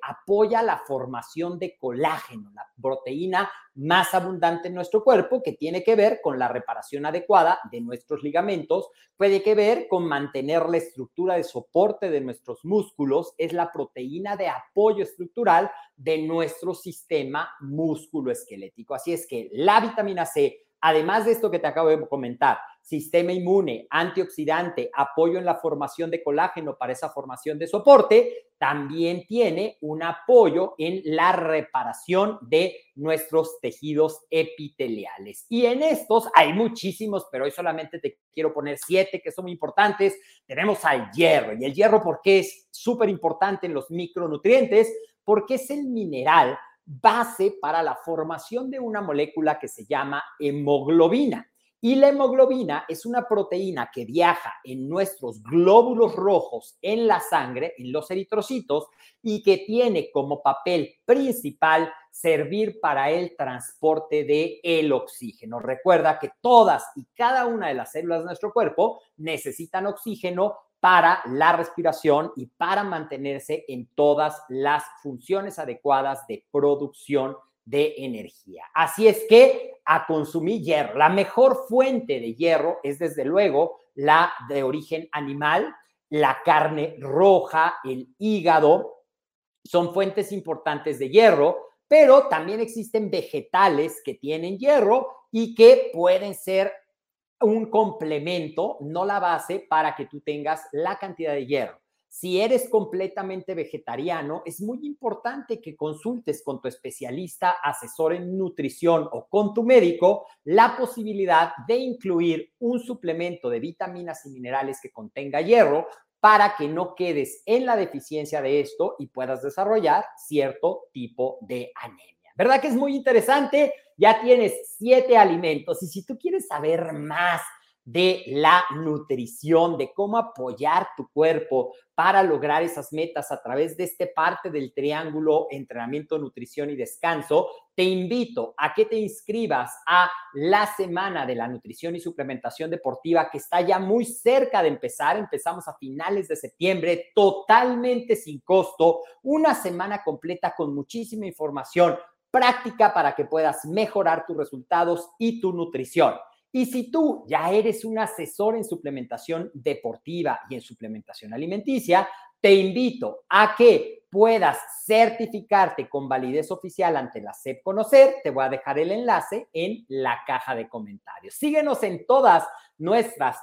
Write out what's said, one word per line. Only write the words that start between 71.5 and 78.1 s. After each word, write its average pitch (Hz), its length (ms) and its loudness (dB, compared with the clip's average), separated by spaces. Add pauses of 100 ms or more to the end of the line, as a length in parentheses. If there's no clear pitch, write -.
respiración 165 800 0
y 131 80 -12
para 196 400 -4
mantenerse 147 840 -8
en 123 260 -12
todas 147 560 2
las 143 340 -2 (180)
funciones 180 560 -6
adecuadas 135 680 -2
de 107 260 -12
producción 143 840 -2 (260)
de 143 320 -2
energía. 107 680 -14 (100)